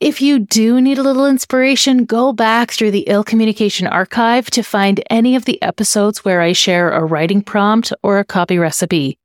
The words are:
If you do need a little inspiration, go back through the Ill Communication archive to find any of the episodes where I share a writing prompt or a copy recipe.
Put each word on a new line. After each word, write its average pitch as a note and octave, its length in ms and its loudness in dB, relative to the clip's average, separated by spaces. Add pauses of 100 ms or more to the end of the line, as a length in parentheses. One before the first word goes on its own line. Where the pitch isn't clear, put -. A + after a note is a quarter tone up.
If D4 180 -2
you C#4 180 2
do A3 420 0
need C4+ 160 2
a C#4 40 -4
little C4+ 240 0
inspiration, C4 800 2
go A#3+ 300 0
back A3+ 380 0
through G#3+ 200 0
the G3 160 -2
Ill G3+ 160 0
Communication G#3+ 640 0
archive A#3 640 0
to A#3+ 120 -2
find G3 480 0
any A#3 280 2
of A#3 80 -4
the - 160 -4
episodes G#3 640 -2
where F3+ 160 2
I E3+ 100 2
share F3 400 0
a E3 140 -2
writing E3 360 0
prompt G#3+ 520 0 (100)
or G3+ 160 2
a G3+ 60 -2
copy F3+ 320 -2
recipe. D#3+ 680 -2